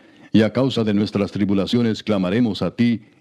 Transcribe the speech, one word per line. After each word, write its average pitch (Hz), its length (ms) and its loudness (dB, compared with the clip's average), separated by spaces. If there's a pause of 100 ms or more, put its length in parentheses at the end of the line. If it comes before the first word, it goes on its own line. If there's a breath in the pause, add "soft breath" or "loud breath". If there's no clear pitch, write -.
(340 loud breath)
Y 110 100 6
a 104 100 0
causa 123 300 -2
de 104 100 0
nuestras 101 380 -2
tribulaciones 101 720 -2
clamaremos 101 580 0
a 87 140 -2
ti, 117 260 2 (200 soft breath)